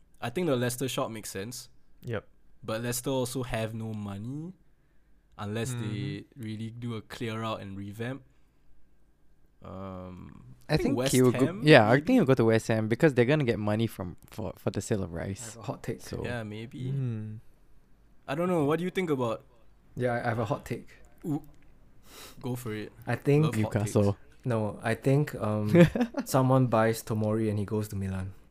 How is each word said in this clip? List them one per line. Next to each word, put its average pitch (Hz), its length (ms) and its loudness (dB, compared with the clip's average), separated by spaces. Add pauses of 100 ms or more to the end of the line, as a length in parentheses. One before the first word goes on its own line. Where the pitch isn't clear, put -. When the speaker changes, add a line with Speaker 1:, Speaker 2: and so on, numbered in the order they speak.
(200)
Speaker 1:
I - 100 -4
think 180 180 -2
the 135 80 2
Leicester 123 320 -2
shot 117 240 -4
makes 110 180 -12
sense. 110 380 -10 (340)
Speaker 2:
Yep. 113 240 -6 (380)
Speaker 1:
But 113 180 -6
Leicester 123 280 -4
also 127 340 -2
have 113 300 -4
no 113 200 -8
money 110 560 -8 (880)
unless 110 320 -6
they 104 560 -6
Speaker 2:
Mm-hmm. 135 160 -16
Speaker 1:
really 110 320 -8
do 120 220 -8
a 104 60 -10
clear 113 420 -8
out 110 160 -4
and 98 180 -12
revamp. 110 440 -10 (1400)
Um, 92 760 -14 (260)
I 151 60 -2
Speaker 3:
I - 20 4
Speaker 1:
think 359 60 0 (120)
Speaker 3:
think 117 40 -2
Speaker 1:
West 131 140 0
Speaker 3:
he 127 100 6
will 127 100 8
go, 120 140 2
Speaker 1:
Ham, - 160 -4
Speaker 3:
yeah, 143 240 10
I 117 80 6
Speaker 1:
maybe? 143 120 2
Speaker 3:
think 131 120 4
he'll 151 80 6
go 131 80 6
to 120 100 2
West 113 240 4
Ham 110 200 0
because 127 260 4
they're 123 140 6
gonna 151 180 2
get 110 120 2
money 107 280 0
from, 90 300 -8 (140)
for, 95 280 -10
for - 120 -4
the 101 100 -4
sale 98 220 -2
of 85 120 -6
Speaker 4:
I - 20 -6 (140)
Speaker 3:
Rice. 107 240 -10
Speaker 4:
have 117 40 -20
a 107 80 -14
hot 131 160 -8
take. - 200 -8
Speaker 3:
So - 220 -10
Speaker 1:
Yeah, 120 180 -6
maybe. 117 480 -10
Speaker 2:
Hmm. 113 460 -4 (880)
Speaker 1:
I 139 80 -6
don't 175 140 -2
know. 165 160 2
What 156 140 2
do 170 60 -4
you 185 60 -2
think 185 200 -2
about 123 340 -2 (500)
Speaker 4:
Yeah, 123 200 -2 (100)
I 120 40 0
have 113 120 -2
a 113 40 0
hot 135 220 -4
take. 113 220 -10 (360)
Speaker 1:
Ooh. 151 180 -4 (1000)
Go 123 140 -6
for 113 180 -8
it. 107 180 -8 (140)
Speaker 4:
I 120 80 0
think 147 320 4
Speaker 1:
Love 113 80 0
hot 110 80 2
Speaker 3:
Newcastle. 104 500 4
Speaker 1:
takes. - 120 -6 (200)
Speaker 4:
No, 110 380 -2
I 113 120 0
think, 139 420 2
um, 107 340 0 (320)
Speaker 3:
<laughs> 240 220 -4
Speaker 4:
someone 131 420 4
buys 113 360 2
Tomori 110 480 0
and 104 80 0
he 101 60 0
goes 107 240 -4
to 104 80 -8
Milan. 95 360 -4 (180)